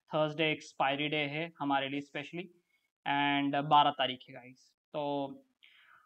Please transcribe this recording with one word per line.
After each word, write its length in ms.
Thursday 380
expiry 560
डे 80
है 420
हमारे 300
लिए 120
specially 440
and 640
बारह 220
तारीख 280
है 60
guys। 380
तो 340